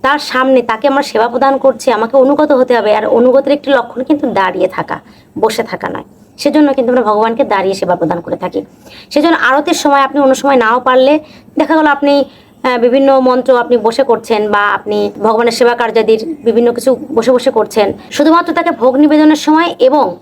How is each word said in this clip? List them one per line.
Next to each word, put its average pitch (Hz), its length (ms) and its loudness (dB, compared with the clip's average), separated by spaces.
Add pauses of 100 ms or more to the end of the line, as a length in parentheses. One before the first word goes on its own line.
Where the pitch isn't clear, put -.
তার 285 180 0 (100)
সামনে 262 320 2
তাকে 226 260 -6
আমরা 269 220 0
সেবা 226 180 0
প্রদান 262 300 0
করছি, 262 320 -2
আমাকে 220 260 -4
অনুগত 285 360 2
হতে 254 220 2
হবে। 214 220 0
আর 214 80 -2 (140)
অনুগতের 262 340 2
একটি 285 180 -4
লক্ষণ 240 340 -2
কিন্তু 294 280 -2
দাঁড়িয়ে 185 360 -2
থাকা, - 280 -8 (400)
বসে 220 260 -2
থাকা - 260 -8
নয়। - 180 -12 (320)
সেজন্য 294 360 2
কিন্তু 240 160 -2
আমরা 247 180 0
ভগবানকে 226 360 0
দাঁড়িয়ে 190 360 -2
সেবা 180 160 -2
প্রদান 170 240 -4
করে 175 160 -8
থাকি। 185 240 -6 (500)
সেজন্য 320 320 2
আরতির 294 380 0
সময় 285 240 2
আপনি 269 160 -2
অন্য 262 140 4
সময় 269 300 0
নাও 226 160 2
পারলে 262 340 2 (420)
দেখা 302 200 0
গেল 302 200 2
আপনি, 285 180 0 (500)
আহ, 254 140 0
বিভিন্ন 254 300 2 (120)
মন্ত্র 254 380 0
আপনি 240 200 0
বসে 220 260 -2
করছেন 220 360 -2 (120)
বা 202 100 0 (120)
আপনি 208 240 -4 (240)
ভগবানের 226 340 0
সেবা 240 180 2
কার্যাদির 220 460 0 (240)
বিভিন্ন 233 280 2
কিছু 240 180 -2 (240)
বসে 226 180 0
বসে 247 180 0
করছেন, 214 360 0 (240)
শুধুমাত্র 330 420 2
তাকে 339 200 -2
ভোগ 247 240 0
নিবেদনের 302 500 4
সময় 320 220 2 (120)
এবং 262 240 2 (180)